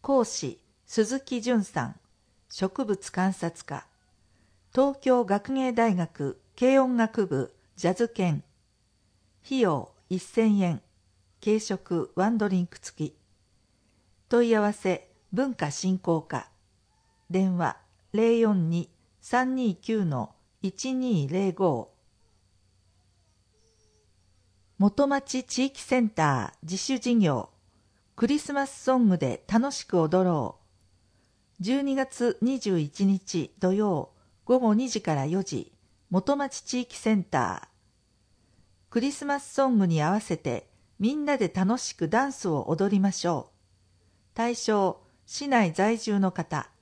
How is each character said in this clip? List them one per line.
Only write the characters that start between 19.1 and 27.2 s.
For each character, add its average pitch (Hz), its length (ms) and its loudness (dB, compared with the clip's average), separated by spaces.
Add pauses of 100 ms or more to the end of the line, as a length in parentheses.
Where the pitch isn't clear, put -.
三 254 340 -2
二 240 200 0
九 214 300 -2
の 131 300 -4 (280)
一 262 300 -6
二 240 340 0
零 185 260 -2
五。 165 380 -2 (2750)
元 202 300 4
町 277 360 -2
地 254 220 -2
域 269 160 -8
セ 254 200 0
ン 220 80 2
タ 143 440 0
ー - 80 -20
自 165 160 -8
主 262 220 -4
事 240 160 0
業。 151 340 2 (680)